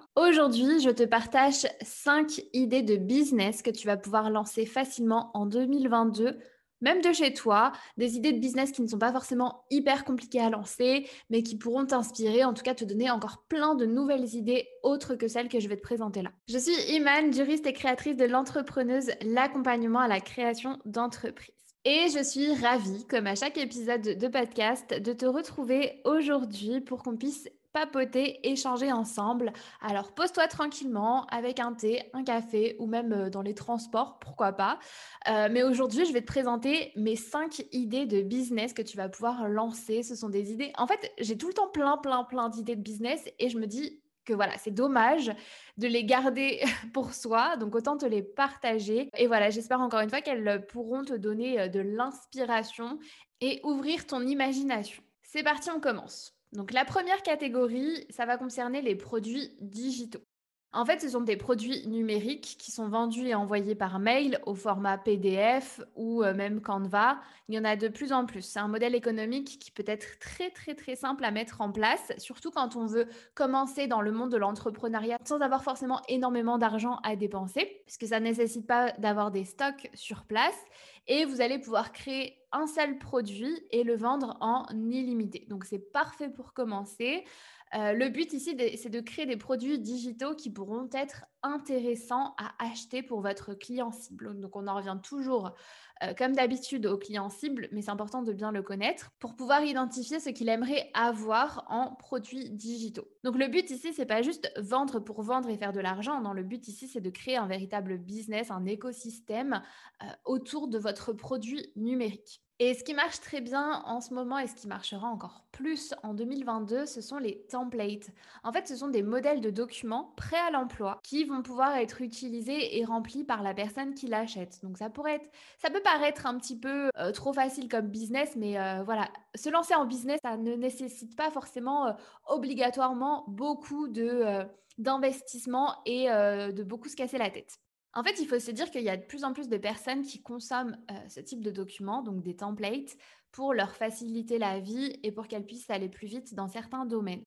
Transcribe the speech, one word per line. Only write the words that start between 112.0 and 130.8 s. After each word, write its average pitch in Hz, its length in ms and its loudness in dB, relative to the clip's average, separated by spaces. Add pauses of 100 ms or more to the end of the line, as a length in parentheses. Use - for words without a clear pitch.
Et 247 160 4
ce 247 80 4
qui 311 100 4
marche 294 260 0
très 285 220 -6
bien 277 460 0
en 240 120 -4
ce 240 140 -8
moment 254 240 -2
et 269 80 0
ce - 80 -8
qui - 140 -14
marchera 196 400 -6
encore 190 440 -8
plus 285 520 -4
en 214 100 -6
deux 208 100 -4
mille 269 220 -4
vingt-deux, 226 400 -2
ce 254 160 -10
sont 269 160 -10
les 226 300 -4
templates. 226 640 -4 (320)
En 226 100 -6
fait, 277 140 -2
ce 269 80 -8
sont 277 140 -6
des 240 120 4
modèles 254 400 2
de 220 80 0
documents 233 680 -4
prêts - 220 -4
à 339 140 2
l'emploi 240 520 -2
qui 294 220 -2
vont 269 160 -4
pouvoir 254 340 2
être 240 280 -2
utilisés 233 720 -4
et 233 80 0
remplis 226 380 -4
par 233 180 -2
la 190 140 -2
personne 269 400 -4
qui 277 100 -10
l'achète. 220 560 -4
Donc, 185 160 -10
ça 220 140 -8
pourrait 302 240 -2
être, 302 160 -10 (260)
ça 320 140 0
peut 392 100 0
paraître 294 460 4
un 247 100 -2
petit 247 200 -8
peu, 277 320 -2 (100)
euh, 180 120 0
trop 269 220 -2
facile 269 340 0
comme 220 200 0
business, 233 500 -2
mais, 202 220 -2
euh, 190 240 -2
voilà, 214 260 0 (260)
se 294 140 -6
lancer 330 240 2
en 294 120 6
business, 254 380 -2
ça 226 140 -4
ne 226 160 -2
nécessite 247 640 -6